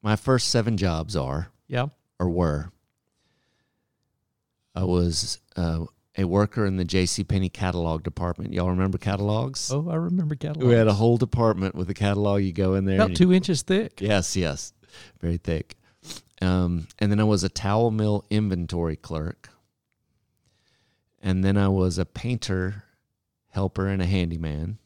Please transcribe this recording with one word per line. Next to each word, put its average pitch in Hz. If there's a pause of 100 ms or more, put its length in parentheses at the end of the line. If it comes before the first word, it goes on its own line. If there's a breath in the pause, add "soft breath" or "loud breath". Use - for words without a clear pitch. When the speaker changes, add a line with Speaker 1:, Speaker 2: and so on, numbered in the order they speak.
Speaker 1:
My 107
first 127
seven 113
jobs 85
are, 71 (180)
Speaker 2:
Yeah. 127 (320)
Speaker 1:
or 90
were, 85 (2000)
I 92
was, 87 (160)
uh, 82 (340)
a 95
worker 101
in 95
the 92
J 90
C -
Penney 95
catalog 85
department. 85
Y'all 90
remember 92
catalogs? 107
Speaker 2:
Oh, 147
I 165
remember 165
catalogs. 151
Speaker 1:
We 120
had 113
a 104
whole 117
department 110
with 87
a 98
catalog. 101
You 95
go 95
in 98
there 95
Speaker 2:
About 98
Speaker 1:
and 87
you 180
Speaker 2:
two 180
inches 180
thick. -
Speaker 1:
Yes, 101
yes. 82 (480 loud breath)
Very 85
thick. - (680 loud breath)
Um, 90 (120)
and 104
then 104
I 107
was 104
a 95
towel 110
mill 107
inventory 87
clerk. - (1700)
And 92
then 98
I 101
was 92
a 90
painter 101 (680)
helper 95
and 95
a 87
handyman. 85